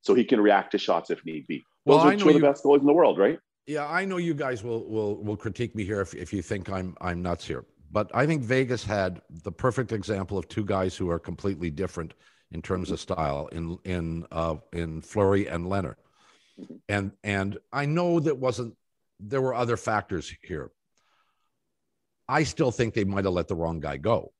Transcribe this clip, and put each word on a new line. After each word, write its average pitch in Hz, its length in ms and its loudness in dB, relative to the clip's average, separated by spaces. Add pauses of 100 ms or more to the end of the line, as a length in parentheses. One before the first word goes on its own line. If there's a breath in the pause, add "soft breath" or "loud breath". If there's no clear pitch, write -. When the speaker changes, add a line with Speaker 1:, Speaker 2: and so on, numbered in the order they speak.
Speaker 1:
So - 140 4
he 120 80 6
can 107 160 4
react 101 320 6
to 104 60 0
shots 87 320 -2
if - 160 -4
need 80 220 -10
be. 73 160 -8 (220)
Those 143 120 10
Speaker 2:
Well, - 20 8
Speaker 1:
are 147 120 8
Speaker 2:
I 202 40 4
know 208 80 -2
Speaker 1:
two 175 60 8
of 151 60 10
the 165 40 6
Speaker 2:
you 151 60 6
Speaker 1:
best 143 180 2
goalies 143 160 8
in 135 60 2
the 143 80 8
world, 143 260 6
right? 113 200 4 (260)
Speaker 2:
Yeah, 147 220 -4
I 175 180 0
know 190 120 -2
you 170 160 0
guys 131 300 -4
will, 113 260 -6
will, 107 320 -2
will 104 140 -4
critique 107 400 -6
me 110 80 -4
here 98 180 -2
if, - 140 -6
if - 160 -10
you 101 100 -2
think 98 280 -6
I'm, 92 320 -6
I'm 87 200 -4
nuts 87 240 -2
here. 64 200 -8 (260)
But 104 240 0
I 127 100 4
think 151 180 0
Vegas 123 400 0
had 98 380 -2 (220)
the 92 80 -8
perfect 120 400 -2
example 98 460 -4
of 87 100 -6
two - 180 -4
guys 95 300 -2
who 92 140 -4
are 85 100 -2
completely 87 500 -6
different 82 440 -8 (380)
in 80 100 -10
terms 92 300 -4
of 80 80 -4
style 76 520 -4
in, 85 320 -8
in, 82 480 -4
uh, 82 240 -2 (160)
in 80 300 -6
Fleury 101 460 2
and 87 220 -6
Leonard. 92 280 -4 (640 soft breath)
Speaker 1:
Mm-hmm. - 160 -16 (120)
Speaker 2:
And, 101 240 -2 (120)
and 101 340 -2 (160)
I 143 120 -2
know 170 360 2
that 143 160 0
wasn't, 123 380 -4 (440)
there 110 220 -4
were 131 120 0
other 120 240 0
factors 101 640 -2
here. 76 300 -10 (1600)
I 151 140 4
still 135 280 0
think 113 220 0
they 107 100 0
might 98 220 0
have 92 80 2
let 87 160 0
the 98 60 -2
wrong 82 260 -2
guy 71 160 -6
go. 101 420 0